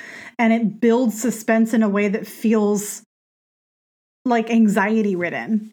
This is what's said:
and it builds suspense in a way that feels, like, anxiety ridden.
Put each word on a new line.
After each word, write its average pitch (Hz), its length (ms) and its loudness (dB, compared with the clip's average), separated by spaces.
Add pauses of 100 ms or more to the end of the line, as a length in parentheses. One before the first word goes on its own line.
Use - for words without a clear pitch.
(380)
and 226 140 2
it 226 280 -2
builds 233 400 2
suspense 226 540 0
in 220 80 4
a 214 60 2
way 202 200 0
that 202 180 -2
feels, 208 760 -2 (1200)
like, 233 260 0
anxiety 214 680 2
ridden. 170 560 -4